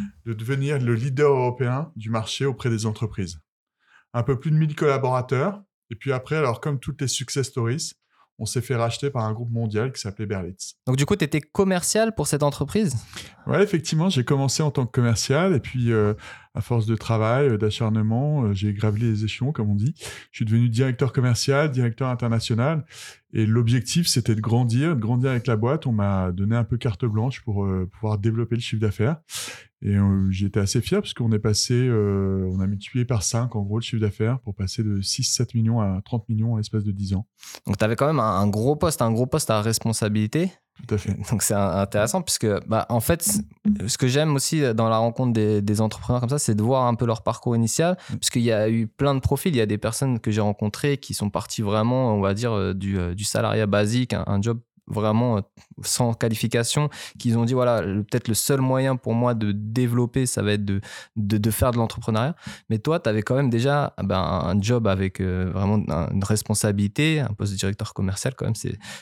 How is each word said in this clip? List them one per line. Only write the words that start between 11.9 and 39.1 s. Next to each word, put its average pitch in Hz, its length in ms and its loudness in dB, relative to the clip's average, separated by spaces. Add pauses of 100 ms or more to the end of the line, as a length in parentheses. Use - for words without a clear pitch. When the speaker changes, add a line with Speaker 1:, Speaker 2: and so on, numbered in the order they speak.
Speaker 2:
pour 147 120 -4
cette 147 160 0
entreprise ? 143 520 0 (520)
Speaker 1:
Ouais, 147 160 4
effectivement, 175 480 0
j'ai 127 140 2
commencé 135 380 0
en 151 80 2
tant 131 140 0
que 113 80 -6
commercial, 135 640 2
et 120 60 2
puis, 120 300 -2
euh, 107 220 4 (420)
à - 60 -4
force 113 240 0
de 113 100 0
travail, 117 540 2
euh, 110 80 2
d'acharnement, 110 840 0
euh, 104 100 2
j'ai 98 220 0
gravi 104 260 0
les 110 240 0
échelons, 123 280 -2
comme 107 180 -2
on 101 40 2
dit. 104 200 0 (360)
Je - 100 -20
suis 117 40 0
devenu 117 240 4
directeur 123 460 0
commercial, 135 560 2
directeur 127 380 0
international, 120 760 0 (480)
et 110 140 2
l'objectif, 120 640 2
c'était 117 260 2
de 107 80 -4
grandir, 120 520 2
de 120 60 0
grandir 123 300 2
avec 123 160 -2
la 117 100 2
boîte. 131 300 0
On 123 60 0
m'a 98 400 2
donné 101 220 0
un 120 100 2
peu 120 120 -2
carte 120 300 -2
blanche 110 340 -2
pour, 101 240 -2
euh, 92 260 -2
pouvoir 107 280 -2
développer 113 380 0
le 117 40 -2
chiffre 110 220 -4
d'affaires. 110 340 0 (640)
Et, 101 120 0
euh, 98 360 4
j'étais 98 280 0
assez 98 220 2
fier 196 220 0
parce - 100 -8
qu'on 117 200 -2
est 107 60 2
passé, 107 360 0
euh, 98 760 2
on 95 100 -2
a 95 60 0
multiplié 104 380 -2
par 104 180 -2
cinq, 120 320 0
en 107 60 -2
gros, 101 180 -2
le 117 40 -4
chiffre 113 180 -2
d'affaires 110 400 0
pour 104 140 -10
passer 98 280 -4
de 104 200 0
six, - 200 -4
sept - 320 -2
millions 113 280 2
à 95 200 0
trente - 280 -6
millions 113 240 0
en - 20 -2
l'espace 107 260 -2
de 104 100 -2
dix 98 200 -4
ans. 98 160 -2 (380)
Speaker 2:
Donc, 101 100 -2
t'avais 107 180 2
quand 139 120 0
même 151 120 2
un, 107 220 2
un 104 80 4
gros 110 260 2
poste, 151 280 0
un 113 100 2